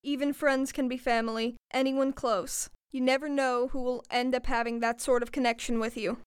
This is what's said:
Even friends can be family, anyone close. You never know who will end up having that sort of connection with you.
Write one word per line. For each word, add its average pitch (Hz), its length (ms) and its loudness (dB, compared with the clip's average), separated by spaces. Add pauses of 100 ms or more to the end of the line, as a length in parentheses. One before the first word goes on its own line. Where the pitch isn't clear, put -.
Even 285 300 0
friends 269 400 2
can 262 160 0
be 254 80 -4
family, 226 600 0 (160)
anyone 269 400 2
close. - 580 -2 (200)
You 262 120 -4
never 262 260 2
know 262 400 2
who 262 140 -2
will 247 280 -2
end 254 240 2
up 247 120 -2
having 233 340 0
that 233 200 0
sort 247 220 2
of 233 80 -6
connection 233 480 0
with 226 180 -2
you. 220 300 -2